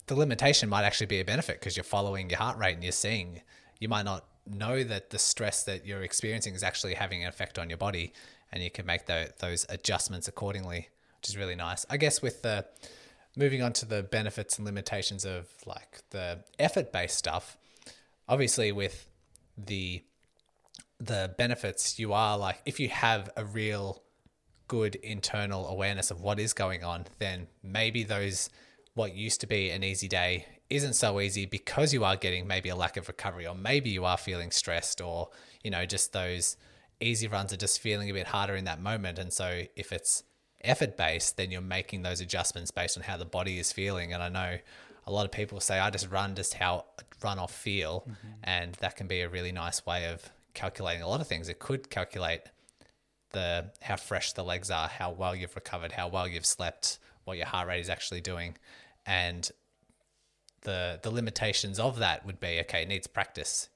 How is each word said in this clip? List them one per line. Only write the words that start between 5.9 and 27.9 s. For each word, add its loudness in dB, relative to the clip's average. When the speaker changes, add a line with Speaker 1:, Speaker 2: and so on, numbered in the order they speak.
Speaker 1:
experiencing 0
is -4
actually 0
having -2
an -2
effect -6
on -4
your -4
body, -2
and -4
you -2
can -8
make 0
tho-, 0
those 0
adjustments 0
accordingly, -4
which -6
is -4
really -4
nice. -4
I 0
guess 6
with -2
the, 2
moving 4
on 2
to 0
the 0
benefits -2
and -4
limitations -2
of, -4
like, -12
the -4
effort-based 2
stuff, -2
obviously 4
with -2
the, -2
the 0
benefits, 2
you 0
are, 6
like, 0
if -4
you 2
have 4
a -4
real -2
good 2
internal -2
awareness 2
of -4
what 2
is 2
going 0
on, -4
then -2
maybe 2